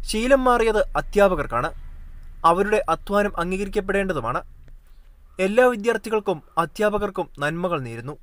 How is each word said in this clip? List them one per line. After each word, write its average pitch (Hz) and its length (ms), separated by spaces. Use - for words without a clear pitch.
ശീലം 254 440
മാറിയത് 226 520
അധ്യാപകർക്കാണ്. 156 760
അവരുടെ 196 440
അധ്വാനം 196 520
അംഗീകരിക്കപ്പെടേണ്ടതുമാണ്. 190 1000
എല്ലാ 214 260
വിദ്യാർത്ഥികൾക്കും 220 760
അധ്യാപകർക്കും 202 800
നന്മകൾ 165 420
നേരുന്നു. 117 420